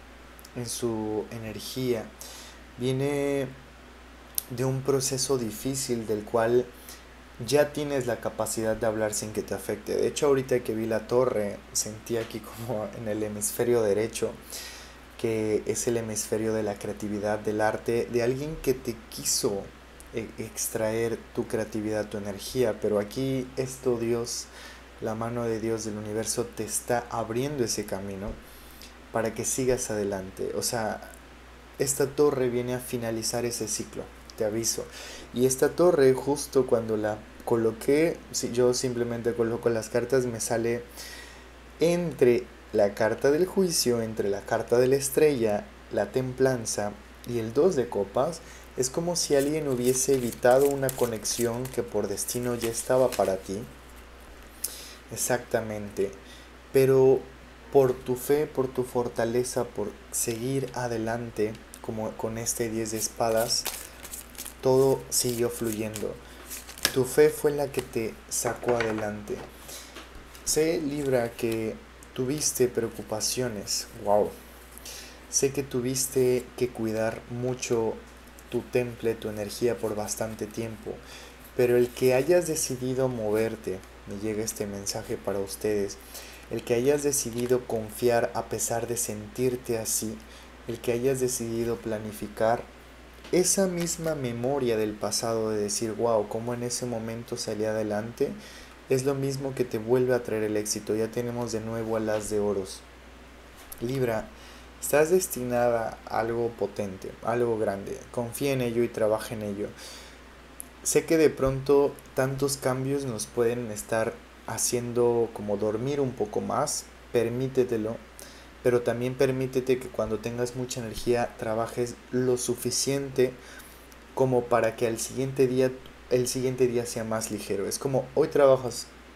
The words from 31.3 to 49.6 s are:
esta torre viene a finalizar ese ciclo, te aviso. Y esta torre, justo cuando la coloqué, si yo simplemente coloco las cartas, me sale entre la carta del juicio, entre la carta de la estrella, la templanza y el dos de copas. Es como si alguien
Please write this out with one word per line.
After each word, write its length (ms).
esta 280
torre 420
viene 260
a 40
finalizar 640
ese 240
ciclo, 360
te 60
aviso. 400
Y 120
esta 240
torre, 440
justo 520
cuando 300
la 220
coloqué, 720
si 220
yo 200
simplemente 640
coloco 340
las 220
cartas, 360
me 140
sale 420
entre 640
la 220
carta 360
del 160
juicio, 540
entre 300
la 100
carta 380
de 80
la 100
estrella, 720
la 200
templanza 800
y 140
el 120
dos 240
de 120
copas. 520
Es 140
como 260
si 180
alguien 340